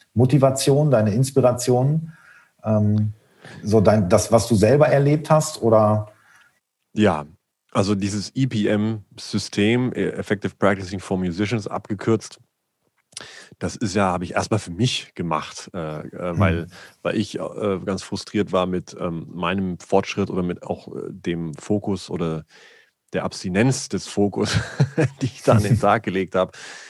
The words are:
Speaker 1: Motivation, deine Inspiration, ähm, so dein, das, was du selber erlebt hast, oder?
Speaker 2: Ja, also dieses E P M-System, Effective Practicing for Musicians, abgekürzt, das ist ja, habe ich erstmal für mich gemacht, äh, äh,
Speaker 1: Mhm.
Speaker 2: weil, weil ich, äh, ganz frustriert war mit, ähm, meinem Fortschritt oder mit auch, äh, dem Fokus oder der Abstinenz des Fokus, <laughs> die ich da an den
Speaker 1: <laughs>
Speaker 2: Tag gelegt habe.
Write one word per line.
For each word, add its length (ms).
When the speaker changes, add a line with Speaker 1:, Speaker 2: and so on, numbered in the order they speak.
Speaker 1:
Motivation, 800
deine 220
Inspiration, 1000
ähm, 500
so 180
dein, 260
das, 240
was 160
du 80
selber 320
erlebt 420
hast, 320
oder? 480
Speaker 2:
Ja, 320
also 240
dieses 400
E 120
P 200
M-System, 1300
Effective 680
Practicing 400
for 180
Musicians, 500
abgekürzt, 720
das 160
ist 200
ja, 160
habe 120
ich 100
erstmal 260
für 120
mich 420
gemacht, 600
äh, 340
äh, 260
Speaker 1:
Mhm. 60
Speaker 2:
weil, 280
weil 140
ich, 220
äh, 460
ganz 180
frustriert 480
war 140
mit, 340
ähm, 300
meinem 500
Fortschritt 500
oder 140
mit 200
auch, 240
äh, 220
dem 440
Fokus 560
oder 360
der 100
Abstinenz 640
des 180
Fokus, 440
<laughs> 720
die 60
ich 160
da 100
an 100
den 160
Speaker 1:
<laughs> 0
Speaker 2:
Tag 240
gelegt 320
habe. 160